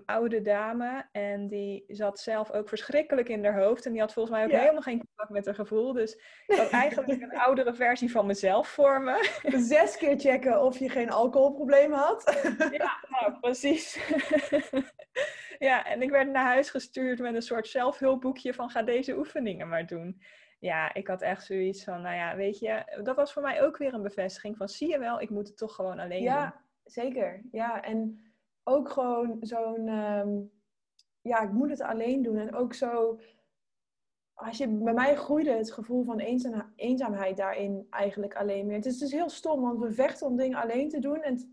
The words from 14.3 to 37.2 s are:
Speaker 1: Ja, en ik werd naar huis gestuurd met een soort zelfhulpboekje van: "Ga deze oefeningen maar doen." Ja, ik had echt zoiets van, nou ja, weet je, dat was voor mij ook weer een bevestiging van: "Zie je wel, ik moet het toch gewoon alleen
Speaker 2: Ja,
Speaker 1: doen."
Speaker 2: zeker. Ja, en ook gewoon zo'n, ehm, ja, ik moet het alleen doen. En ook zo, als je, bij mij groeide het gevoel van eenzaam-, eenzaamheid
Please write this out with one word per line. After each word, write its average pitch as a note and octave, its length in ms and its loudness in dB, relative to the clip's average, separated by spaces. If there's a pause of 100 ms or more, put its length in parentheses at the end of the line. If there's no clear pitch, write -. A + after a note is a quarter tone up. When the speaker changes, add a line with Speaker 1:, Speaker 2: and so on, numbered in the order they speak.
Speaker 1:
Ja, C4 260 2
en - 160 -2
ik C4 80 0
werd C#4 220 4
naar C4 140 4
huis B3+ 240 4
gestuurd B3+ 500 -4
met A#3+ 160 -4
een A#3 60 -2
soort A#3 260 -4
zelfhulpboekje C4 840 0
van: B3 160 -6
"Ga A#3 140 -2
deze B3 340 0
oefeningen A3+ 520 -4
maar E3 180 -2
doen." F3 340 -10 (380)
Ja, D#3+ 340 -2
ik G3+ 140 -8
had F#3 140 -4
echt F#3+ 240 -4
zoiets F#3+ 380 -4
van, F3+ 180 -10
nou F3 140 -6
ja, E3+ 200 -6
weet G3 240 -4
je, A3 440 -6
dat B3+ 120 -4
was C#4+ 180 0
voor D4 80 -6
mij C#4 220 0
ook D4 140 2
weer C4+ 160 -4
een A3 80 -6
bevestiging G3 560 -6
van: G3 120 -6
"Zie D4 200 -6
je D4+ 100 0
wel, A#3 220 -4
ik A#3 80 -8
moet G#3 180 -6
het - 100 -20
toch A3 180 -8
gewoon F#3 240 -6
alleen F3+ 220 -6
Speaker 2:
Ja, B3+ 280 2
Speaker 1:
doen." - 100 -18 (240)
Speaker 2:
zeker. A#3 580 -6 (100)
Ja, A3+ 320 -4
en A3 400 -4 (400)
ook C4+ 260 2
gewoon A#3+ 520 -2
zo'n, A3+ 460 -4
ehm, G#3 420 -2 (920)
ja, A#3 200 0
ik G3+ 100 -2
moet C4 180 2
het C#4 120 -6
alleen A#3 400 -2
doen. A3 160 0
En G#3+ 180 -4
ook B3 180 -2
zo, A#3 460 -2 (1120)
als A3+ 240 -10
je, C#4 100 -2
bij A3 260 2
mij C4 220 4
groeide D4+ 360 2
het A3+ 200 0
gevoel B3 320 -2
van A3+ 160 -4
eenzaam-, A#3 560 -4
eenzaamheid G#3+ 640 -2